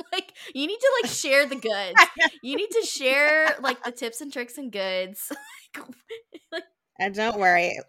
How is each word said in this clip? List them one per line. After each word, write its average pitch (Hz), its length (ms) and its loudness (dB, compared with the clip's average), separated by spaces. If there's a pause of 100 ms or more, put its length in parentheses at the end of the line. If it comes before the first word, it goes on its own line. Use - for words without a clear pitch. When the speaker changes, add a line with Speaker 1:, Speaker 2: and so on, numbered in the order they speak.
(120)
Speaker 1:
Like, 370 200 -6 (220)
you 277 140 -4
need 427 100 -6
to, 523 140 4 (100)
like, - 80 -4
share 277 340 4
the 269 120 -6
goods. 202 440 2 (200)
Speaker 2:
<laughs> 320 200 2
Speaker 1:
You 262 140 -6
need 403 160 -4
to 440 120 0
share, 294 760 2
like, 254 220 -4
the 247 80 -6
tips 240 300 -8
and 285 120 -12
tricks 247 260 -10
and 269 120 -10
goods. 190 680 -6
<laughs> - 400 -18
Like, 269 120 -16 (300)
<laughs> - 340 -20
like 330 100 -8 (380)
Speaker 2:
And 196 160 -2
don't 214 240 -2
worry, 180 360 4 (120)